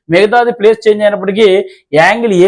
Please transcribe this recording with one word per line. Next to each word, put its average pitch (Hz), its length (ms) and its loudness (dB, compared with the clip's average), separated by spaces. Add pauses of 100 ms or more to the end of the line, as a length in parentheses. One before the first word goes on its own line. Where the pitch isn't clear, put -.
(140)
మిగతాది 233 460 0
ప్లేస్ 214 260 0
చేంజ్ 214 200 0
అయినప్పటికీ 208 420 0 (540)
యాంగిల్ 214 340 0 (120)